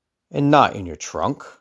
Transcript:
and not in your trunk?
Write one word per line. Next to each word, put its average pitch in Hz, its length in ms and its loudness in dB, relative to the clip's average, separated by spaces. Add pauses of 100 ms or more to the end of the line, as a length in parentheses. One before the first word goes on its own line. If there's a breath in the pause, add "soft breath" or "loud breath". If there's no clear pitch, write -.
(300)
and 143 200 0
not 139 260 4
in 98 80 -10
your 82 120 -12
trunk? 92 480 -8 (160)